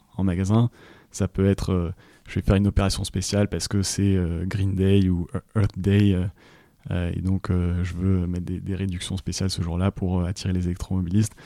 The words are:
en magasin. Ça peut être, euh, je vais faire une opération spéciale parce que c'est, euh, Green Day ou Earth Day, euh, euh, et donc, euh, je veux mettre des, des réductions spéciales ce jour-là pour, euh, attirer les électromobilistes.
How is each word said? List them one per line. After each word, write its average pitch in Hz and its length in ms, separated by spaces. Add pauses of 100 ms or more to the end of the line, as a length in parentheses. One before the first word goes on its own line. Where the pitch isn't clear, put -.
(160)
en 92 80
magasin. 98 460 (420)
Ça 95 160
peut - 180
être, 98 260
euh, 87 200 (360)
je - 80
vais 98 60
faire 101 140
une 98 100
opération 98 380
spéciale 101 460
parce 85 180
que 101 160
c'est, 98 320
euh, 85 320
Green 98 260
Day 95 360
ou 87 180 (280)
Earth 101 220
Day, 98 360
euh, 90 120 (640)
euh, 87 240
et 87 80
donc, 92 300
euh, 87 320
je 85 100
veux 90 320
mettre 87 200
des, 90 140
des 95 160
réductions 92 420
spéciales 95 340
ce 95 100
jour-là 87 300
pour, 92 300
euh, 87 40
attirer 90 280
les 90 120
électromobilistes. 92 720 (100)